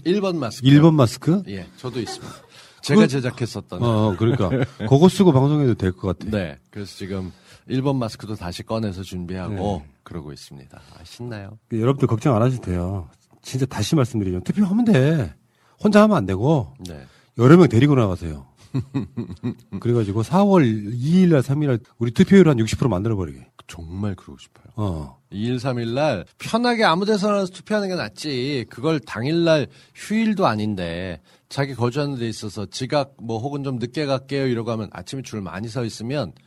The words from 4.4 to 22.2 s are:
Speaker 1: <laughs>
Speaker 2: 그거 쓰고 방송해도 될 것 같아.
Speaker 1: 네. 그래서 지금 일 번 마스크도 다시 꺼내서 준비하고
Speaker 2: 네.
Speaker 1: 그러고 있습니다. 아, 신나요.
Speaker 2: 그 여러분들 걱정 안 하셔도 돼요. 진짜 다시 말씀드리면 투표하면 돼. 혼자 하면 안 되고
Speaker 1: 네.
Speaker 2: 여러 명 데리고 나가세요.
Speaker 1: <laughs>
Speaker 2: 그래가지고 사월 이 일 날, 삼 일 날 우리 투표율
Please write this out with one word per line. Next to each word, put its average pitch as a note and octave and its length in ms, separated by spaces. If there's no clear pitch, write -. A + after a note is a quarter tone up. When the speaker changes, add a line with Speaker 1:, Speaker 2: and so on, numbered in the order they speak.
Speaker 1:
<laughs> B2+ 400
Speaker 2:
그거 D3 180
쓰고 F3+ 240
방송해도 C#3 440
될 F#2 160
것 F2+ 260
같아. G#2+ 180
Speaker 1:
네. D#2+ 220
그래서 G2+ 260
지금 F#2 340
일 C3 140
번 C#3 160
마스크도 A2 380
다시 F2 280
꺼내서 G#2 400
준비하고 F#2 800
Speaker 2:
네. D2 40
Speaker 1:
그러고 D2 300
있습니다. C#2 440
아, - 260
신나요. G#2 560
Speaker 2:
그 A2+ 100
여러분들 C3 280
걱정 A#2 280
안 G#2 60
하셔도 B2 220
돼요. F2+ 440
진짜 C3 260
다시 - 280
말씀드리면 G2+ 480
투표하면 G#3 420
돼. C#3+ 480
혼자 G#3 180
하면 G#3+ 160
안 G2+ 80
되고 G2 480
Speaker 1:
네. D2+ 140
Speaker 2:
여러 C3 200
명 E3+ 100
데리고 C3+ 280
나가세요. E2+ 500
Speaker 1:
<laughs> A#2 1080
Speaker 2:
그래가지고 A2+ 440
사월 F#3+ 420
이 A#2+ 580
일 F3 60
날, D3 140
삼 C#3 200
일 D3 40
날 A#2+ 120
우리 A#2+ 140
투표율 F#3+ 380